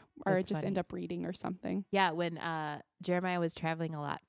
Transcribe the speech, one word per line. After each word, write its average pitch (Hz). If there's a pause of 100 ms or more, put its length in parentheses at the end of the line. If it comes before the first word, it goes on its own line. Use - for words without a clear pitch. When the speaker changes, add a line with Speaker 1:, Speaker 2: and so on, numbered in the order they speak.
(260)
Speaker 1:
or 190
Speaker 2:
That's -
Speaker 1:
just 170
end 190
Speaker 2:
funny. -
Speaker 1:
up -
reading 175
or 175
something. 185
Speaker 2:
Yeah, 190
when, 170
uh, 156 (200)
Jeremiah 180
was 170
traveling 165
a 151
lot 147